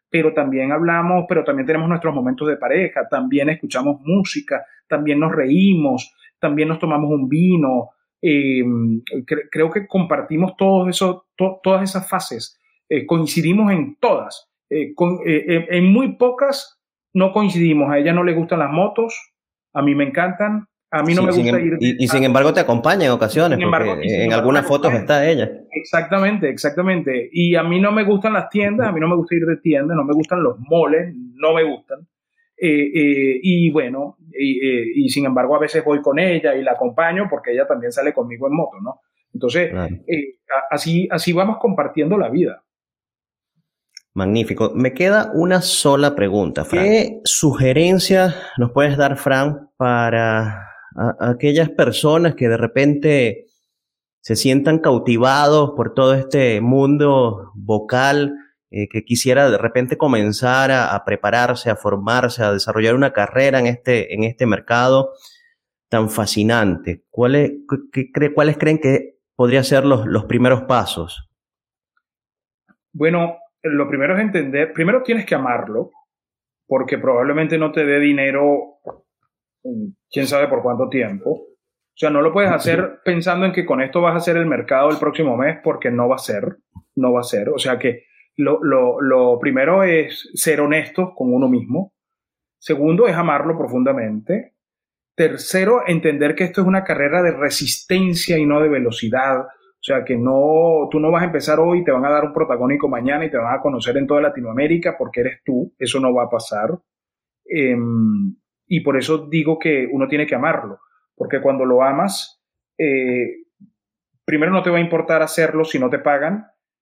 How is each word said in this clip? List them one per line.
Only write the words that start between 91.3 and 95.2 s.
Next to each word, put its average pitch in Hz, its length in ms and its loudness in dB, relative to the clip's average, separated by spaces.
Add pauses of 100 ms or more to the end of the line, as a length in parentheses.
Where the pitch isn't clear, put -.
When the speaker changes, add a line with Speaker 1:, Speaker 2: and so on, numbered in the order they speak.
Speaker 1:
uno 131 140 2
mismo. 127 460 -2 (640)
Segundo 160 500 2
es 170 80 0
amarlo 160 420 -2
profundamente. 127 960 -4 (600)
Tercero, 185 720 0